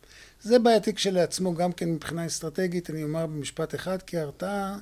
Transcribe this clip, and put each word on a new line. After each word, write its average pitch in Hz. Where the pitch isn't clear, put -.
זה 233
בעייתי 220
כשלעצמו, 185
גם 175
כן 170
מבחינה 165
אסטרטגית, 170
אני 156
אומר 156
במשפט 156
אחד, 185
כי -
ההרתעה 196